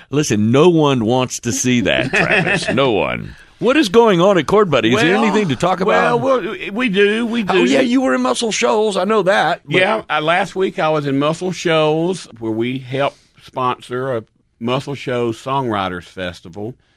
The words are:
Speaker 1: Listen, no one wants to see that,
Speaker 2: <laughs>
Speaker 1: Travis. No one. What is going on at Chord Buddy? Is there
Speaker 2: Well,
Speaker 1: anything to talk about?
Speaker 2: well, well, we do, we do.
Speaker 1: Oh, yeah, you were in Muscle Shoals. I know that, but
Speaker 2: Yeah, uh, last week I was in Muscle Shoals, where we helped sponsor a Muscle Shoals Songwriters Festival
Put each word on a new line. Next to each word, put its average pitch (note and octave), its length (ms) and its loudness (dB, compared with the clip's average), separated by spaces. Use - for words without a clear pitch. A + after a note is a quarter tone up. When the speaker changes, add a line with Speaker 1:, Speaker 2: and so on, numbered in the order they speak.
Speaker 1:
Listen, A#2 400 0
no D3+ 180 6
one C#3+ 360 2
wants B2 340 -2
to A#2+ 120 -6
see A#2+ 300 0
that, E2 300 0
Speaker 2:
<laughs> - 20 -2
Speaker 1:
Travis. G3 560 0
No C3 220 2
one. A#1+ 440 -2
What B3 180 2
is B3+ 120 2
going A3 320 4
on F#3+ 180 4
at D3 80 -2
Chord G3 240 2
Buddy? B2 200 2
Is C3+ 80 4
there F#3+ 140 2
Speaker 2:
Well, A3 100 2
Speaker 1:
anything G#3 260 0
to B2 60 -2
talk F3+ 260 -2
about? A#3 380 2
Speaker 2:
well, B3+ 220 0
well, G3+ 140 -6
we B3 160 -2
do, G#3 380 2
we A#3 160 -2
do. F#3+ 160 2
Speaker 1:
Oh, - 40 4
yeah, C4+ 180 2
you B3+ 200 2
were C4 140 0
in B3+ 60 0
Muscle A#3+ 300 -2
Shoals. G#3+ 460 0
I F3+ 60 0
know G#3+ 180 2
that, F3 440 0
but C#3+ 100 -4
Speaker 2:
Yeah, G3+ 340 2
uh, D3+ 100 0
last E3+ 360 0
week F#3+ 240 -2
I D#3 100 0
was D3+ 160 -2
in C#3 140 -2
Muscle D#3+ 320 -2
Shoals, D#3+ 760 0
where A2+ 120 -4
we A#2+ 280 -2
helped C3 400 -4
sponsor B2+ 760 -4
a A2 60 -6
Muscle C3 360 -4
Shoals A#2+ 420 -4
Songwriters G#2 680 -4
Festival F#2+ 680 -12